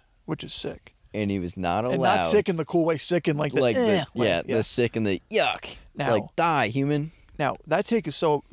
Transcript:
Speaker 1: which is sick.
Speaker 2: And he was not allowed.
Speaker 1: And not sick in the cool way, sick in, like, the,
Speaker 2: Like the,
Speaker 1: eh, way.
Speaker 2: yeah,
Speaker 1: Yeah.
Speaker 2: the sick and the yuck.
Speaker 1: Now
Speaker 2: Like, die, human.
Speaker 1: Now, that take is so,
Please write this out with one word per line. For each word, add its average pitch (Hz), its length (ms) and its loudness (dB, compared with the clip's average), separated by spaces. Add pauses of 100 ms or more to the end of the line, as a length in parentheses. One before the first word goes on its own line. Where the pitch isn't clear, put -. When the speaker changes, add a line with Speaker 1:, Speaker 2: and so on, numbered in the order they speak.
(260)
Speaker 1:
which 160 180 -8
is 151 80 -6
sick. - 420 -6 (200)
Speaker 2:
And 104 160 -2
he 98 80 -2
was 87 180 -6
not 92 280 -2
allowed. 127 100 -2
Speaker 1:
And 135 80 0
not 95 220 2
sick 202 240 4
in 175 80 -2
the 160 80 -4
cool 165 200 2
way, 165 140 2
sick 175 300 0
in, 151 80 0
like, 147 160 -2
the, 139 80 0
Speaker 2:
Like 123 160 4
the, 254 60 2
Speaker 1:
eh, 202 220 2 (100)
way. 117 140 0
Speaker 2:
yeah, 85 180 2
Speaker 1:
Yeah. - 100 -2
Speaker 2:
the 110 60 2
sick - 340 0
and 110 100 0
the 95 140 0 (100)
yuck. 160 460 -2 (180)
Speaker 1:
Now 135 180 -2
Speaker 2:
Like, 110 240 -2
die, 156 320 2
human. 143 440 -2 (260)
Speaker 1:
Now, 135 180 -2 (100)
that 165 200 0
take 226 200 0
is 143 100 -4
so, 151 360 2